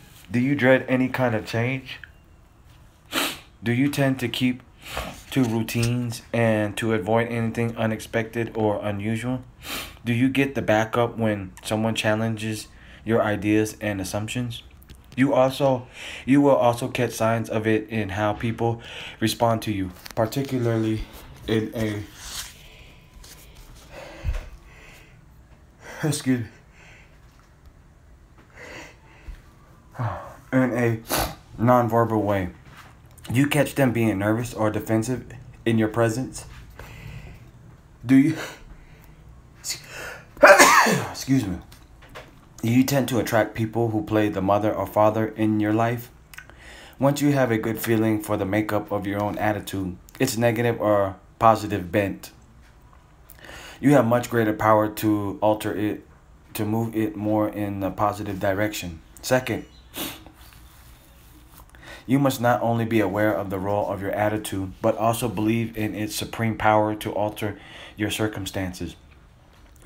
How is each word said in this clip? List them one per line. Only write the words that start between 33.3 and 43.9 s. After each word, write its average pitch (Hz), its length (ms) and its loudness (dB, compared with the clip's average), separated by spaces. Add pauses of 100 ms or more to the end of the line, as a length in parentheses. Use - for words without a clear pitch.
You 135 160 4
catch 143 280 0
them 131 160 4
being 110 260 2
nervous 107 360 -2
or 110 160 0
defensive 113 560 -2 (400)
in 113 120 2
your 110 120 2
presence. 117 560 -2 (1600)
Do 131 100 6
you, 156 220 6 (2000)
<coughs> - 60 10 (640)
excuse 127 340 0
me, 90 120 -4 (1080)
you 120 200 6
tend 135 260 2
to 120 100 2
attract 107 360 2
people 113 340 0
who 107 140 0